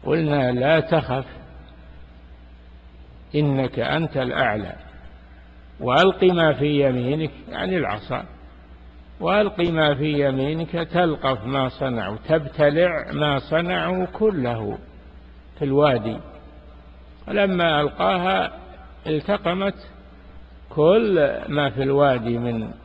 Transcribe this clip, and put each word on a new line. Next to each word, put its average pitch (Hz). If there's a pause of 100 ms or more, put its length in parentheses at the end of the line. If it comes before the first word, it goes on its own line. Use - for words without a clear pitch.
قلنا: 147
لا 139
تخف، 139 (2000)
إنك 135
أنت 143
الأعلى، 123 (1040)
وألق 175
ما 170
في 143
يمينك، 131 (180)
يعني 185
العصا، 107 (920)
وألق 196
ما 160
في 143
يمينك 143
تلقف 156
ما 131
صنعوا، 113 (100)
تبتلع 156
ما 143
صنعوا 175
كله 120 (840)
في 151
الوادي. 131 (1080)
لما 175
ألقاها 185 (560)
التقمت 185 (960)
كل 165
ما 143
في 123
الوادي 131
من 117 (140)